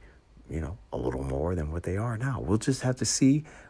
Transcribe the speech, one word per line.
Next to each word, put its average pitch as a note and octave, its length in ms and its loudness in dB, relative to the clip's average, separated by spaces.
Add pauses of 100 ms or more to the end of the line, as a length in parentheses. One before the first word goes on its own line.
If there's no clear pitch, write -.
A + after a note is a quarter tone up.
(500)
you D2+ 100 -4
know, D#2 180 -6 (140)
a - 40 -6
little B1+ 260 -2
more C#2 320 0
than D#2 160 -2
what E2+ 140 -4
they F#2 120 -2
are A2+ 200 -2
now. B2 240 -2
We'll F#2 180 2
just C3 240 0
have B2+ 140 0
to - 80 -2
see. C#3 400 4 (260)